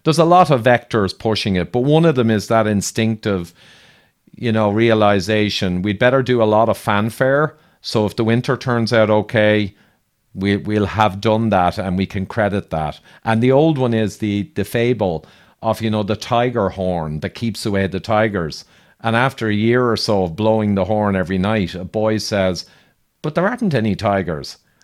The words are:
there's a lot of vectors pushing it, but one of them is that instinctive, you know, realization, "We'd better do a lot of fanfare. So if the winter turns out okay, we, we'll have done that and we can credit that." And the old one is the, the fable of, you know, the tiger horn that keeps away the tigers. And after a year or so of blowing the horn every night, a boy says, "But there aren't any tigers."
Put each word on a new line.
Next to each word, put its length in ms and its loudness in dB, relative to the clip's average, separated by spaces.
there's 140 2
a 60 6
lot 260 6
of 120 2
vectors 560 2
pushing 380 -2
it, 160 -2
but 80 0
one 240 4
of 100 4
them 160 2
is 180 0
that 200 2
instinctive, 840 -2
you 160 -2
know, 180 2
realization, 1120 2
"We'd 160 -2
better 240 4
do 200 2
a 20 2
lot 240 4
of 100 0
fanfare. 800 0
So 260 -2
if 80 -6
the 100 -2
winter 320 0
turns 360 -2
out 180 4
okay, 640 2
we, 220 0
we'll 300 -2
have 340 0
done 280 0
that 300 2
and 200 -4
we 80 0
can 200 -6
credit 440 -4
that." 300 -6
And 180 0
the 80 4
old 280 4
one 160 0
is 240 -2
the, 360 -4
the 100 -2
fable 600 -2
of, 220 -4
you 80 -2
know, 140 -2
the 100 -4
tiger 540 -2
horn 520 -4
that 100 -6
keeps 360 -6
away 220 0
the 100 -6
tigers. 680 -2
And 160 -2
after 320 0
a 60 0
year 360 2
or 60 0
so 280 0
of 120 -4
blowing 400 0
the 80 0
horn 320 -2
every 220 -2
night, 360 -2
a 100 -10
boy 340 -2
says, 480 -2
"But 120 -6
there 140 0
aren't 260 -2
any 220 0
tigers." 640 -4